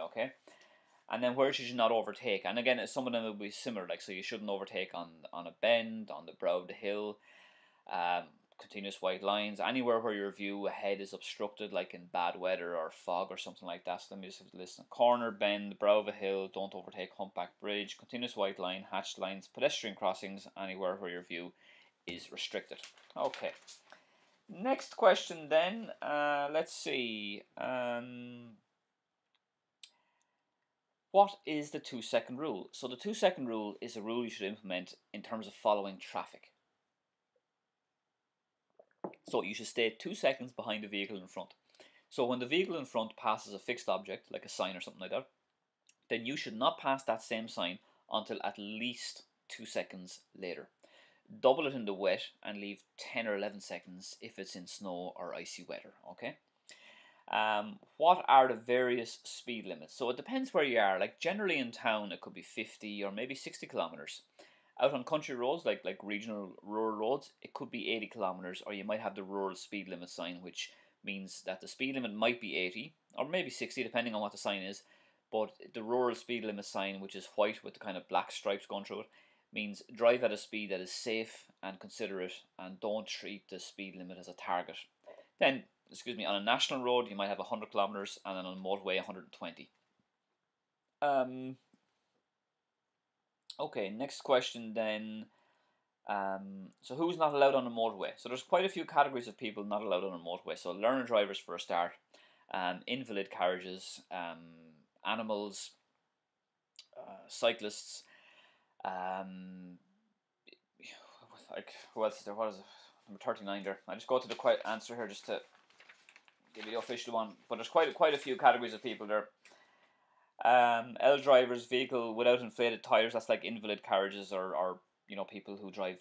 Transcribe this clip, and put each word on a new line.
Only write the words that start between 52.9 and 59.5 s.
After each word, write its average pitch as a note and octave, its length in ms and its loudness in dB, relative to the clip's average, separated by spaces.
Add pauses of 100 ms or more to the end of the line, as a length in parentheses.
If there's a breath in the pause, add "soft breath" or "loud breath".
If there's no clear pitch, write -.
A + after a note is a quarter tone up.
ten - 260 -4
or G#2 100 0
eleven G2+ 240 -2
seconds F#2 600 -12
if - 160 -14
it's F#2+ 180 -8
in F#2 120 -12
snow F2+ 480 -6
or F2 180 -6
icy F2 340 -8
weather, - 260 -10 (180)
okay? A#2+ 260 -8 (920 loud breath)
Um, G#2+ 480 2 (180)
what E3+ 300 8
are C3+ 200 12
the B2+ 60 4
various B2 720 4
speed A2 420 -6